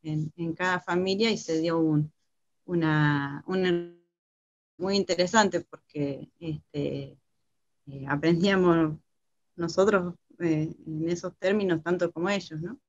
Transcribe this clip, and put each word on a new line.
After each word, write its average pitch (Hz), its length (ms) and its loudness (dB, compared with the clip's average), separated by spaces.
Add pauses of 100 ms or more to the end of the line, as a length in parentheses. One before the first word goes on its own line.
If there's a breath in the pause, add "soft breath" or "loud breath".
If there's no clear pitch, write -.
en, 156 340 -4
en 165 180 -4
cada 180 260 0
familia, 190 500 0
y 202 80 0
se 160 220 -2
dio 165 180 0
un, 151 340 2 (520)
una, 151 840 0
un 175 540 -2 (800)
muy 190 180 -2
interesante 180 640 2
porque, 143 720 -8 (100)
este, 143 800 -8 (680)
eh, 139 220 -14
aprendíamos 165 880 2 (600)
nosotros, 180 580 2 (260)
eh, 160 340 0 (120)
en 160 220 -4
esos 175 300 -6
términos 190 440 0
tanto 175 300 0
como 170 180 -4
ellos, 175 300 -6
¿no? 196 180 -10 (100)